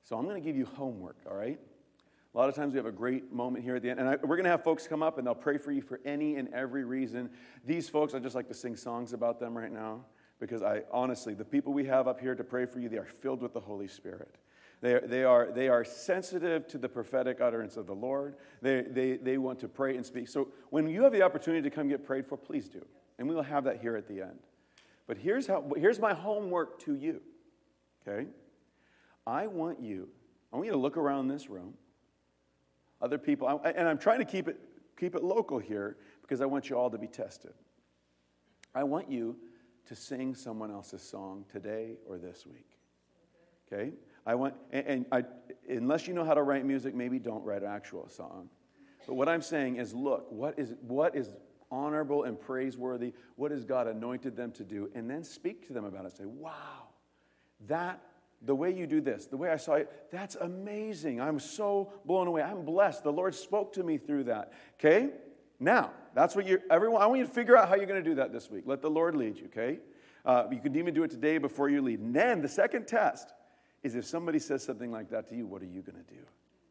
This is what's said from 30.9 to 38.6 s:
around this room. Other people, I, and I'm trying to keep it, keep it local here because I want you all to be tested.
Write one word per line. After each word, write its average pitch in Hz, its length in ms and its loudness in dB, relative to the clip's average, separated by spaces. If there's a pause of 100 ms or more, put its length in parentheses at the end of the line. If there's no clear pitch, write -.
around 139 300 0
this 143 200 -6
room. 92 300 -12 (1200)
Other 123 160 0
people, 139 320 0
I, 147 220 2
and 170 180 2
I'm 151 80 4
trying 220 220 4
to 262 80 0
keep - 220 -4
it, - 120 -8 (380)
keep 175 160 -2
it 156 100 0
local 180 340 0
here 104 380 -6 (240)
because 131 220 -2
I 139 40 2
want 135 220 -2
you 131 80 -2
all 123 140 2
to 110 80 -8
be 113 100 -8
tested. - 460 -12 (1200)